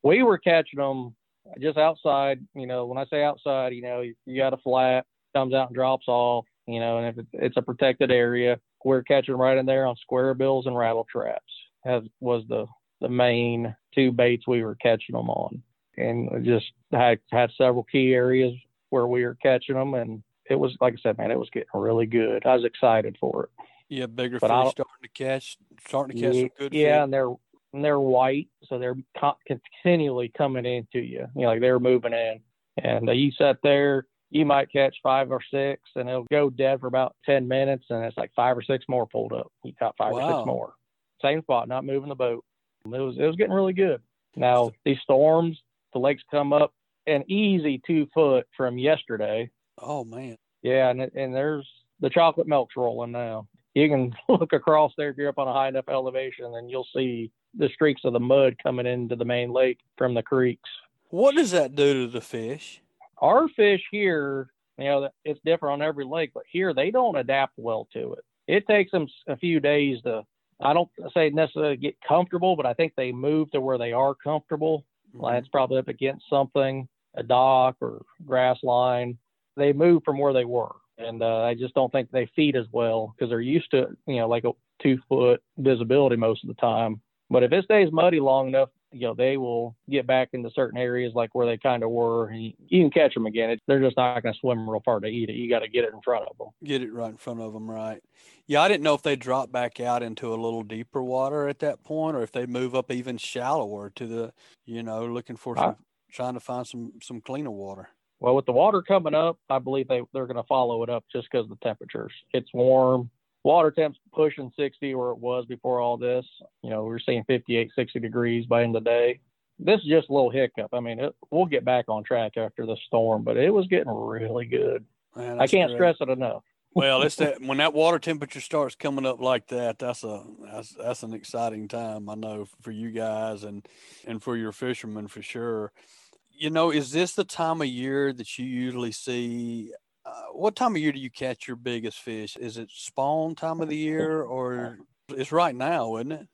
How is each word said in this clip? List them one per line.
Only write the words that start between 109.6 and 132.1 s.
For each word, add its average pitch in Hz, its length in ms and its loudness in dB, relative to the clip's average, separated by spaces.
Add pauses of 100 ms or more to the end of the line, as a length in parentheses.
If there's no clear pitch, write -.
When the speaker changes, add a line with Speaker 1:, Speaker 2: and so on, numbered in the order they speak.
Speaker 1:
they, 123 120 2 (120)
they're 131 140 -6
gonna 120 160 -6
follow 120 400 0
it 117 60 -6
up 120 220 -4
just 120 180 -8
'cause 120 160 0
of 113 40 -18
the 110 80 -16
temperatures. - 560 -8 (200)
It's - 200 -4
warm. 127 560 4 (340)
Water 156 260 6
temp's 151 300 -2 (120)
pushing 151 440 0
sixty 139 400 -6
where 123 160 -4
it 113 80 -8
was 123 260 -4
before 123 340 -4
all 120 180 0
this. 123 280 -2 (380)
You 117 80 -8
know, 110 120 -4
we 110 60 -6
were 113 100 -6
seeing 117 260 -2
fifty-eight, 120 500 0
sixty 120 240 -4
degrees 117 480 -2
by 120 160 4
end 117 120 0
of 110 80 -2
the 117 60 0
day. 120 300 2 (400)
This 190 220 2
is 165 40 -12
just 151 240 4
a 139 40 -2
little 131 180 4
hiccup. 120 420 -2
I 123 60 -2
mean, 117 200 -6
it, 143 140 -4 (160)
we'll 170 160 2
get 139 180 -2
back 123 240 2
on 107 160 -4
track 113 340 -2
after 113 280 -6
the 110 100 -4 (120)
storm, 113 360 2
but 117 140 0
it 151 140 4
was 196 160 2
getting 180 260 0
really 113 520 -6
good. 123 380 -2 (320)
Speaker 2:
Man, 120 220 -10
Speaker 1:
I 123 40 0
Speaker 2:
that's 135 100 2
Speaker 1:
can't 180 180 4
Speaker 2:
great. 120 80 -6
Speaker 1:
stress 170 240 4
it 131 80 -4
enough. 127 380 -2
<laughs> - 40 -20 (220)
Speaker 2:
Well, 135 300 4
it's 151 140 0
that, 143 220 0
when 135 200 -4
that 151 140 2
water 160 260 4
temperature 147 420 -6
starts 143 340 -2
coming 139 300 -4
up 123 160 -2
like 127 260 0
that, 120 320 -4
that's 123 240 -8
a, 104 220 -10 (180)
that's, 107 280 -16
that's 120 320 -8
an 113 100 -12
exciting 110 560 -8
time, 107 400 -10
I 107 60 -10